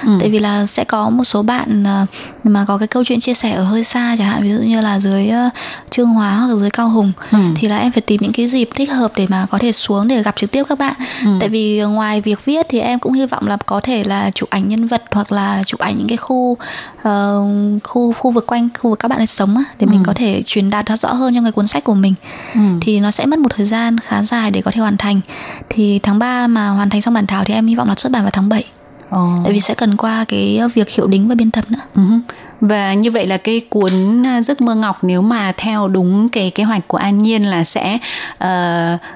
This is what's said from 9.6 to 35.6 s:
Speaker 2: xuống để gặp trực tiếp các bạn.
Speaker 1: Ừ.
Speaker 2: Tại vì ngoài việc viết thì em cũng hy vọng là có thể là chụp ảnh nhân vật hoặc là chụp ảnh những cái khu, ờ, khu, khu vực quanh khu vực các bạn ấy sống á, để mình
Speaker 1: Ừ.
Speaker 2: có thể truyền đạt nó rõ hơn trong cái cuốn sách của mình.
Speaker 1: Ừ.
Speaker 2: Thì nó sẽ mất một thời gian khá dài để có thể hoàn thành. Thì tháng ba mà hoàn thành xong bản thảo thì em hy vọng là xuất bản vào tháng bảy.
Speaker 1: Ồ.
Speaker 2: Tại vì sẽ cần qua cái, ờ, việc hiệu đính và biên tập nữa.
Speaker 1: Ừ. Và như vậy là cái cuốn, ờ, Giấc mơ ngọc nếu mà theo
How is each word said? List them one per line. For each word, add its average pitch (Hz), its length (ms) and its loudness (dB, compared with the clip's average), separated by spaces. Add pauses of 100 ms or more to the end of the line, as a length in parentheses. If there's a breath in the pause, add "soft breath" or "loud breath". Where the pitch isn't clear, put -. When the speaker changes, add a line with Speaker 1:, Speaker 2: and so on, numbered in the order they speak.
Speaker 2:
xuống 202 360 -2
để 240 160 2
gặp 208 120 -2
trực - 160 -4
tiếp 277 180 0
các 277 100 -2
bạn. 269 140 -2 (300 loud breath)
Speaker 1:
Ừ. 208 160 2
Speaker 2:
Tại 208 100 0
vì 214 320 0
ngoài 214 400 0
việc 208 240 -2
viết 311 240 0
thì 247 100 0
em 247 200 -2
cũng 262 140 -2
hy 262 120 2
vọng 208 220 -4
là 202 180 -2
có 202 160 -4
thể 233 220 -2
là 196 280 -2
chụp - 180 -6
ảnh 196 200 -2
nhân 226 180 0
vật 233 240 -2
hoặc 202 200 -2
là 196 340 -2
chụp - 140 -8
ảnh 196 180 -2
những 208 100 -2
cái 233 100 -2
khu, 247 400 -2 (440 loud breath)
ờ, 202 420 0 (400)
khu, 240 300 0
khu 254 180 -2
vực 233 160 0
quanh 240 220 0 (100)
khu 233 100 0
vực 214 100 -2
các 233 80 -4
bạn 254 120 -2
ấy 226 80 2
sống 202 300 0
á, 277 60 2 (160)
để - 80 4
mình 208 120 4
Speaker 1:
Ừ. 185 80 4
Speaker 2:
có 202 60 0
thể 214 320 0
truyền 196 240 0
đạt 208 200 -2
nó 220 80 0
rõ - 160 -2
hơn 254 220 0
trong 240 80 2
cái 226 80 2
cuốn 208 160 0
sách 285 160 -4
của 220 120 2
mình. 196 180 4 (400 loud breath)
Speaker 1:
Ừ. 220 80 4 (200)
Speaker 2:
Thì 208 180 2
nó 202 120 2
sẽ - 140 -2
mất 311 140 2
một 262 160 4
thời 202 100 0
gian 226 400 0
khá 208 180 -2
dài 220 280 -2
để 190 100 0
có 196 100 -2
thể 220 100 0
hoàn 208 160 2
thành. 202 240 0 (480 loud breath)
Thì 202 340 2
tháng 202 160 2
ba 247 280 0
mà 220 220 2
hoàn 202 200 2
thành 208 120 0
xong 233 120 2
bản 208 140 2
thảo 196 160 -2
thì 202 100 -2
em 220 140 2
hy 226 80 4
vọng 240 140 0
là 196 60 2
xuất 254 160 -2
bản 240 100 0
vào 196 100 2
tháng 196 180 2
bảy. 214 140 2 (460)
Speaker 1:
Ồ. 180 200 0 (140)
Speaker 2:
Tại 202 100 2
vì 208 80 2
sẽ 226 120 -4
cần 208 240 0
qua 220 300 -2
cái, 202 300 0
ờ, 233 160 0
việc 214 160 2
hiệu 196 180 -2
đính 196 200 2
và 240 80 2
biên 226 160 2
tập 220 180 -2
nữa. 254 100 -2 (160)
Speaker 1:
Ừ. 196 60 4 (600 loud breath)
Và 202 320 2
như 220 180 2
vậy 208 160 0
là 190 100 0
cái 226 320 0
cuốn, 196 540 2
ờ, 254 180 2
Giấc 285 200 0
mơ 233 140 2
ngọc 214 280 -2
nếu 180 180 2
mà 208 360 2
theo 208 300 -2